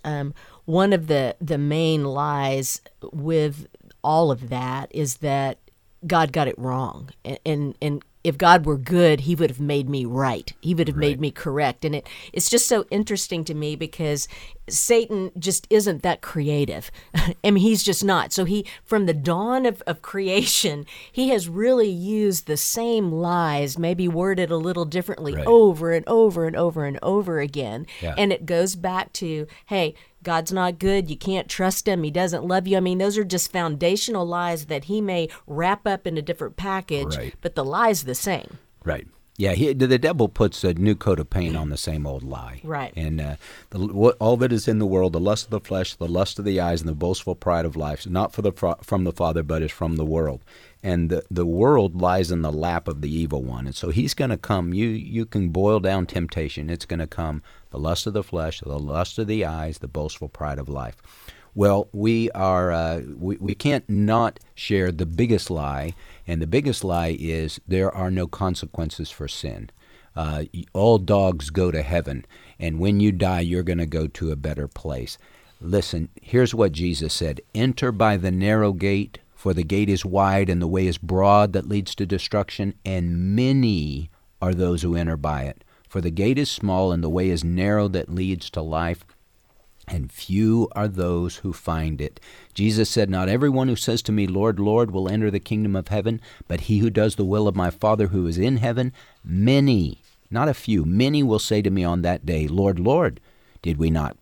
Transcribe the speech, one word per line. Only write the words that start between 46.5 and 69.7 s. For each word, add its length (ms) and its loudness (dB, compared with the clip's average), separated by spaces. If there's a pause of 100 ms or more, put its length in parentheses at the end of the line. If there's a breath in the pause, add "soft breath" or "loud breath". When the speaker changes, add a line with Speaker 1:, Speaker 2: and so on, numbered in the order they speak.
Speaker 2:
eyes, 220 0
and 80 -6
the 60 -2
boastful 400 -2
pride 320 0
of 100 -6
life, 240 -4
is 60 -14
not 260 -2
for 80 -8
the 120 0
fr-, 300 -2
from 220 -2
the 80 0
Father, 300 0
but 180 -2
is 100 -2
from 260 -4
the 100 -2
world. 340 -2 (420 loud breath)
And 280 0
the, 200 0
the 140 0
world 560 2
lies 300 2
in 100 0
the 120 -2
lap 360 -2
of 140 -6
the 120 -4
evil 280 -2
one. 240 -6
And 80 -8
so 160 -6
he's 240 0
gonna 240 -2
come. 340 -2
You, 160 0
you 380 -4
can 240 0
boil 300 4
down 260 0
temptation. 640 -4
It's 160 -8
gonna 200 -4
come. 360 -6 (300 soft breath)
The 60 -8
lust 280 -2
of 80 -4
the 80 -2
flesh, 380 -6
the 180 -6
lust 400 -4
of 80 -2
the 180 0
eyes, 340 -6
the 100 -12
boastful 420 -8
pride 280 -6
of 120 -8
life. 260 -8 (580 loud breath)
Well, 380 4
we 400 2
are, 380 2
uh, 300 0 (160)
we, 220 -4
we 160 -4
can't 340 -2
not 500 2 (160)
share 380 0
the 140 -4
biggest 440 0
lie, 440 -4 (320 loud breath)
and 140 -2
the 60 -2
biggest 380 0
lie 340 0
is 480 -4
there 240 2
are 200 -2
no 160 0
consequences 840 -6
for 160 -10
sin. 440 -10 (440 soft breath)